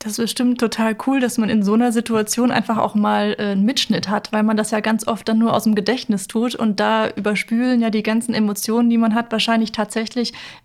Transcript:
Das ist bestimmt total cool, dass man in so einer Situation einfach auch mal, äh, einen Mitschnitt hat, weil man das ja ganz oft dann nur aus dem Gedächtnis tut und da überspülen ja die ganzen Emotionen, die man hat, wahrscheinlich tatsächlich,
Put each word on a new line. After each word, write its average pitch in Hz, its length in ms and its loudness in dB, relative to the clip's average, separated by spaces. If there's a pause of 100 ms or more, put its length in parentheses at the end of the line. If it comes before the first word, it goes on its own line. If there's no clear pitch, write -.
Das 214 120 -8
ist - 60 -8
bestimmt 247 400 0
total 226 380 0 (100)
cool, 269 140 2
dass 240 180 0
man 220 100 0
in 220 140 2
so 202 120 2
einer 240 180 2
Situation 226 580 0
einfach 226 280 -2
auch - 160 0
mal, 208 440 2
äh, 208 140 -2
einen 196 120 2
Mitschnitt 214 440 -2
hat, - 240 -4
weil 214 100 0
man 214 140 2
das 214 160 -2
ja 214 80 0
ganz 220 260 -2
oft 214 220 -4
dann 226 100 2
nur 226 160 4
aus 214 100 0
dem 220 120 4
Gedächtnis 208 500 -2
tut 233 300 -2
und 208 240 0
da 220 300 2
überspülen 226 720 0
ja 226 100 2
die 214 120 0
ganzen 220 320 0
Emotionen, 220 560 2
die 233 80 4
man 226 160 2
hat, 233 180 -2
wahrscheinlich 220 400 0
tatsächlich, 220 600 -4 (320)